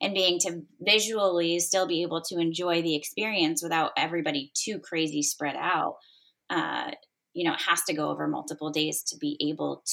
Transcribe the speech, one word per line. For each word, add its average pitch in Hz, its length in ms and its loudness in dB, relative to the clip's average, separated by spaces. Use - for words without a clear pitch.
and 202 100 0
being 185 260 4
to 170 240 0
visually 190 800 4
still 185 280 2
be 170 160 0
able 170 180 -2
to 175 180 -4
enjoy 170 440 2
the 165 120 0
experience 165 680 0
without 160 340 2
everybody 156 580 -2
too 208 240 -4
crazy 156 440 -2
spread 143 340 -2
out, 170 400 0
uh, 156 400 -2
you 175 160 0
know, - 60 2
it - 120 -4
has 180 180 2
to 170 100 -2
go 151 160 0
over 147 180 -2
multiple 151 420 -4
days 156 320 0
to - 140 -4
be 147 200 -4
able 147 320 -4